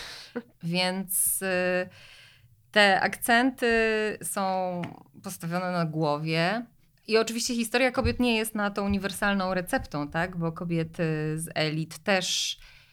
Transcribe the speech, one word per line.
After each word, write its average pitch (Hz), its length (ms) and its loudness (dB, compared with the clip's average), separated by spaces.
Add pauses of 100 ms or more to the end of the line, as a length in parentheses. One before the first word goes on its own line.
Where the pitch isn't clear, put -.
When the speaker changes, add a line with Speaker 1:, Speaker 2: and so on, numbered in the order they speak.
(240)
Speaker 1:
<laughs> - 380 -14
Speaker 2:
Więc, 185 800 -2
y, 180 460 0 (800)
te 202 300 6
akcenty 247 640 2 (560)
są 185 600 -2 (400)
postawione 180 500 -4
na 175 120 2
głowie. 160 800 0 (400)
I 214 120 4
oczywiście 226 360 0
historia 240 360 2
kobiet 240 300 0
nie 240 160 4
jest 220 180 -2
na 208 160 -2
to 202 120 -4
uniwersalną 196 720 0
receptą, 175 560 -2
tak? 175 260 -2
Bo 165 160 -2
kobiety 165 500 -2 (340)
z 160 180 -8
elit 156 440 -2
też - 600 0 (340)